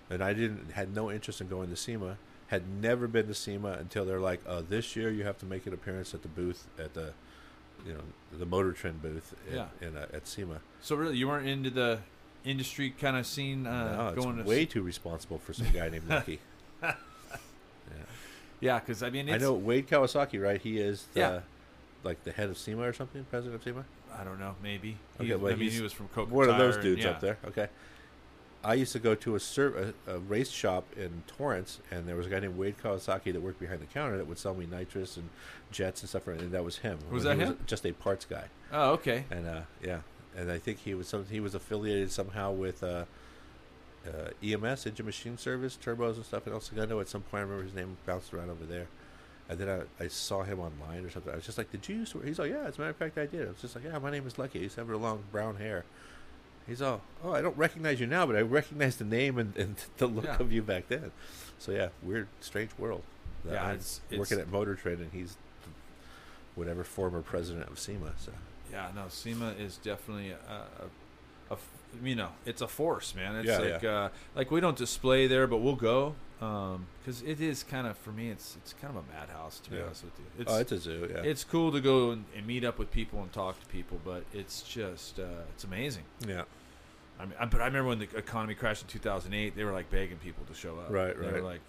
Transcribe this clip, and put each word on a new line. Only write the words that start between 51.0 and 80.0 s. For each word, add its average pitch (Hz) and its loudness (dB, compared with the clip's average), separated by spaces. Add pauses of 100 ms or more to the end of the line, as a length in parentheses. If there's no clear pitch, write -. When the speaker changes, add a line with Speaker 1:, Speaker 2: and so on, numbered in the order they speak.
Speaker 1:
or 87 -6
something. 78 -8
I 73 -4
was 82 -6
just 113 -10
like, 110 -4
"Did - -8
you 202 -4
used 226 -4
to - -8
work?" - -6
He's 160 -4
like, 151 0
"Yeah, 294 -2
as 147 -8
a 147 -4
matter 156 -2
of 156 -8
fact, 160 -4
I 151 0
did." 147 -4
I 92 -4
was - -12
just 120 -10
like, 120 -10
"Yeah, 156 -4
my 139 -2
name 139 -2
is 120 -8
Lucky. 131 -2
I 85 -2
used 101 -4
to 117 -6
have 117 -4 (120)
long 110 0
brown 104 0
hair." 104 -2 (800)
He's 120 -4
all, 127 2 (220)
"Oh, 180 -2
I 139 4
don't 156 2
recognize 156 4
you 123 2
now, 165 4
but 113 6
I 104 8
recognize 135 4
the 113 -4
name 123 4
and, 107 2
and 104 0 (120)
<laughs> - -16
the 127 4
look 113 0
Speaker 2:
Yeah. 139 0
Speaker 1:
of 120 6
you 113 8
back 95 0
then." 147 -2 (460)
So, - -6
yeah, 98 2 (140)
weird, 98 -2 (140)
strange 107 -4
world. 98 -2 (440)
That 80 -2
Speaker 2:
Yeah, 92 0
Speaker 1:
I'm 98 0
Speaker 2:
it's, - -6 (100)
Speaker 1:
working 101 2
Speaker 2:
it's 82 -2
Speaker 1:
at - -8
Motor 101 2
Trend, 87 -2
and 82 -8
he's 90 -8 (1160)
whatever 85 -2
former 87 0
president 85 -2
of - -12
sema. 90 -4
So. - -6 (400)
Speaker 2:
Yeah, 95 -6
no, 98 -6
sema 117 -4
is 98 -6
definitely 101 -6
a, 85 -8 (140)
a, 104 -10 (640)
a - -2
f-, - -10 (340)
you 131 2
know, 98 0 (160)
it's 120 -4
a 117 -2
force, - 0
man. 98 -2
It's 113 0
Speaker 1:
Yeah, 107 6
Speaker 2:
like, 104 2
Speaker 1:
yeah. 113 4
Speaker 2:
uh, 101 4 (260)
like, 135 0
we 160 6
don't 170 6
display 131 6
there, 131 8
but 117 6
we'll 131 6
go, 131 6 (260)
um, 95 -2 (180)
'cause 123 -6
it 151 -2
is 156 0
kinda, 127 -2
for - -10
me, 113 -4
it's, - -10
it's - -16
kind 143 -8
of 82 -6
a 73 -16
madhouse, 78 -10
to - -16
be 95 -4
Speaker 1:
Yeah. 87 -2
Speaker 2:
honest 82 -8